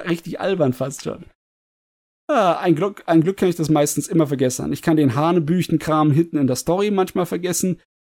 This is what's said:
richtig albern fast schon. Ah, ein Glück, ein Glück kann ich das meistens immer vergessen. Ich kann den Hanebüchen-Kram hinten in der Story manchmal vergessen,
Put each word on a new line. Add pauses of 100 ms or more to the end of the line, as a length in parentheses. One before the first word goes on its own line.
richtig
albern
fast
schon. (1040)
Ah,
ein
Glück,
ein
Glück
kann
ich
das
meistens
immer
vergessen.
Ich
kann
den
Hanebüchen-Kram
hinten
in
der
Story
manchmal
vergessen, (300)